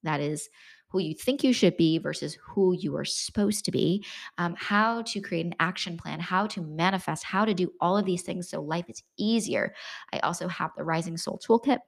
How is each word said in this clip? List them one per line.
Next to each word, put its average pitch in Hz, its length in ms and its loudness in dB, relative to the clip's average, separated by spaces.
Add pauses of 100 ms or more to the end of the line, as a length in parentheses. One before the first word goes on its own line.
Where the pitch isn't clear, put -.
That 156 160 0
is 147 300 -4 (400)
who 190 100 0
you 160 160 -2
think - 280 -2
you 262 100 6
should 185 220 6
be 160 220 4
versus 151 460 -6
who 185 300 2
you 147 240 -2
are 147 80 -4
supposed - 600 -2
to 175 60 -2
be, 196 340 2 (320)
um, 170 180 -2
how 226 480 2
to 214 180 -6
create 170 240 -2
an 170 140 -4
action 170 380 -2
plan, 156 220 -8
how 185 280 0
to 202 140 -6
manifest, 165 640 0
how 202 220 2
to 220 80 2
do 180 280 0
all 180 160 4
of 208 80 2
these 180 160 0
things 175 280 -6
so 156 120 -4
life 160 280 -4
is - 120 -16 (160)
easier. 208 560 2 (380)
I - 80 -4
also 165 300 -2
have 165 280 -4
the 151 60 -6
Rising 165 340 -2
Soul - 220 -6
Toolkit - 480 4